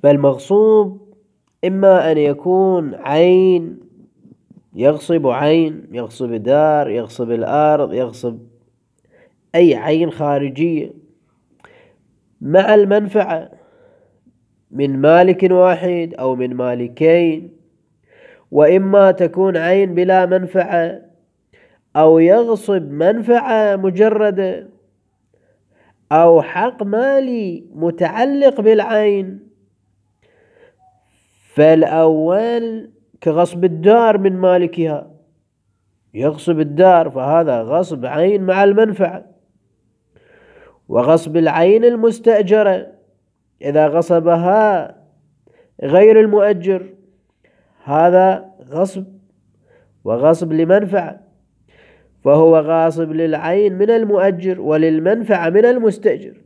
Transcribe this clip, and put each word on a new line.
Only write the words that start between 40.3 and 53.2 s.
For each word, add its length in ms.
وغصب 480
العين 480
المستأجرة 1040
إذا 240
غصبها 1120
غير 380
المؤجر، 760
هذا 680
غصب، 340
وغصب 480
لمنفعة، 720
فهو 340
غاصب 540
للعين 600